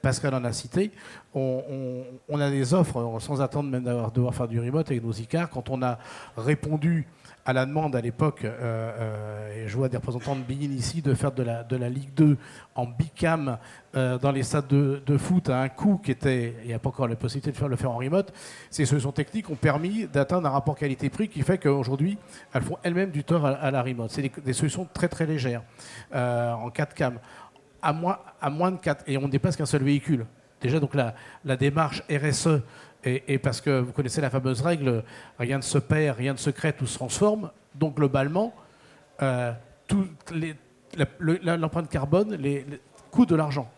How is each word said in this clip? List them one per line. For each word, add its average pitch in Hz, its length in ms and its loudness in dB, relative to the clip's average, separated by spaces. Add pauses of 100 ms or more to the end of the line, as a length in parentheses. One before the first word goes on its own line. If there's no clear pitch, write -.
Pascal 135 320 0
en 123 120 -2
a 113 80 -2
cité, 190 380 -2 (420)
on, 131 360 -2
on, 131 340 -6 (260)
on 147 100 -2
a 143 100 2
des 135 240 2
offres, 117 460 2
sans 139 220 -2
attendre 143 280 0
même 127 140 -2
d'avoir, 120 260 -2
devoir 123 240 2
faire 120 140 -2
du 117 100 -2
remote 131 320 0
avec 120 140 -2
nos 113 80 -4
Icars. 156 380 -4
Quand 127 200 -8
on 131 120 -2
a 123 180 0 (380)
répondu 151 680 0 (380)
à 131 60 2
la 131 140 4
demande 151 280 0
à 123 60 2
l'époque, 120 460 0
euh, 110 60 -2 (460)
euh, 107 680 -6
et - 20 -6
je 101 80 -6
vois 131 140 2
des 123 80 -2
représentants 127 400 -4
de 127 60 -6
Bein 131 180 -6
ici, 143 400 -2
de 135 120 2
faire 135 200 2
de 131 100 -2
la, 117 200 -4
de 127 120 -4
la 123 140 -2
Ligue 135 260 -6
deux 151 220 8 (360)
en 123 120 -2
bicam, 143 720 0 (380)
euh, 127 220 2
dans 139 140 4
les 135 120 0
stades 139 240 -2
de, 139 380 4
de 143 120 4
foot 180 320 2
à 127 120 2
un 135 60 0
coût 196 300 2
qui 135 140 -2
était, 120 500 0
il 120 60 -10
n'y 117 60 -4
a 117 60 -2
pas - 80 -4
encore 131 220 0
la 117 80 -2
possibilité 135 340 -4
de - 60 -10
faire, 147 100 0
le 127 80 0
faire 127 160 -2
en 113 60 -4
remote, 170 340 0 (380)
ces 151 160 0
solutions 135 260 2
techniques 196 380 -4
ont 151 60 -4
permis 170 520 0
d'atteindre 147 400 2
un 135 40 2
rapport 139 260 0
qualité-prix 143 500 -2
qui 143 140 -6
fait 185 160 4
qu'aujourd'hui, 139 600 2 (360)
elles 127 80 2
font 160 200 -4
elles-mêmes 180 300 0
du 147 140 -4
tort 165 200 4
à, 135 60 4
à 135 200 0
la 131 120 2
remote. 117 280 -4
C'est 147 100 -4
des, 135 100 -2 (100)
des 131 120 -2
solutions 156 400 -2
très, 170 160 0
très - 160 -2
légères, 127 380 -2 (520)
euh, 120 380 0
en 117 160 -6
quatre 147 240 -4
cam. 123 260 0 (640)
À 156 100 2
moins, 170 280 -2 (200)
à 143 100 -2
moins 170 220 2
de 180 60 -6
quatre, - 280 -2
et 139 120 -2
on 135 60 0
ne 143 40 -2
dépasse - 300 0
qu'un 156 80 0
seul 139 180 2
véhicule. 139 420 2 (360)
Déjà, 135 180 2
donc 143 160 0
la, 120 180 2 (300)
la 131 140 0
démarche 139 520 2
R 143 140 0
S 147 240 0
E, 151 140 4 (440)
et, 127 220 0
et 135 100 2
parce 123 220 0
que 135 220 2
vous 123 100 -2
connaissez 143 300 -2
la 135 80 0
fameuse 131 320 0
règle, 139 420 2 (340)
rien 127 200 0
ne 131 40 -2
se - 160 0
perd, 147 400 2
rien 131 140 0
ne 131 60 -4
se - 120 -2
crée, 151 220 0
tout 131 160 -4
se - 80 -8
transforme. 202 560 0 (240)
Donc 143 220 0
globalement, 147 560 2 (680)
euh, 123 300 0 (360)
tout 196 200 2 (260)
les, 160 220 -4 (400)
la, 147 100 4 (140)
le, 165 240 2
la, 170 140 2
l'empreinte 160 320 -2
carbone 175 460 2
les, 143 280 -4
les, 143 160 -14 (320)
coûte 233 160 6
de 165 80 4
l'argent. 143 420 0